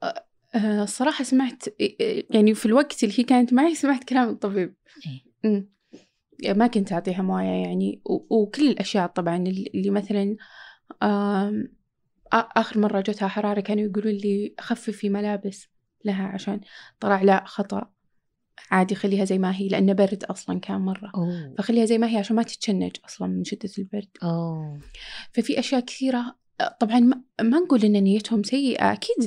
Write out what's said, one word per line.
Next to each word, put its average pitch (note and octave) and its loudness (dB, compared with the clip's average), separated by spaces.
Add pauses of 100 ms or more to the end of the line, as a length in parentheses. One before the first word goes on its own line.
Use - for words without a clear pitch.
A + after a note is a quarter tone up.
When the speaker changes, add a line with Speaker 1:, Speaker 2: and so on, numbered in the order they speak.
Speaker 1:
آه، - -8 (300)
آه، G#3+ 0
الصراحة B3+ -2
سمعت، C4 0 (160)
إيه، - -2
إيه، - -2
يعني G#3+ 6
في G#3+ -4
الوقت B3+ 2
اللي G3+ 0
هي A#3+ 2
كانت B3 4
معي D4+ 4
سمعت C4+ 0
كلام B3+ 0
الطبيب. G3 -4 (320)
Speaker 2:
إيه. C3 -12 (240)
Speaker 1:
أمم. G3+ 0 (880)
ما A3+ 4
كنت G3 0
أعطيها F3+ -2
موية F#3 -2
يعني، F#3 -4
و-، - 0
وكل A3 2
الأشياء G3 0
طبعًا F3 -2
اللي، F#3 -4
اللي G3 0
مثلًا، G3+ -2 (640)
آم، G3+ 0 (680)
آ-، A3+ 2
آخر A3 0
مرة G#3 2
جتها G3+ -2
حرارة G3+ -2
كانوا G#3 0
يقولوا G#3 -2
لي: G3+ -2
"خففي G#3+ -4
ملابس G3+ -4 (360)
لها"، F#3+ -2
عشان G3 -6 (400)
طلع G3+ 2
لا، F#3+ 6
خطأ، G3 -6 (800)
عادي F#3+ 2
خليها G3 0
زي F#3+ 0
ما F#3 0
هي، G3 -4
لأنه G3 4
برد G3 2
أصلًا F#3 -6
كان G3 -6
مرة. F#3+ -6
Speaker 2:
أوه. E3+ -6
Speaker 1:
فخليها A#3 2
زي A3+ 2
ما A#3 2
هي A3+ 0
عشان G#3 0
ما A3+ 2
تتشنج F3+ -4 (120)
أصلًا - -8
من F#3 -4
شدة G3 -8
البرد. G3+ -8 (140)
Speaker 2:
أوه. D#3+ -4 (520)
Speaker 1:
ففي - 0
أشياء B3 0
كثيرة، B3 -4 (440)
طبعًا A#3 4
ما، A#3+ 4 (180)
ما A#3 4
نقول D4 4
إن G#3 6
نيتهم G3+ 2
سيئة، B3 0
أكيد A4+ -4 (100)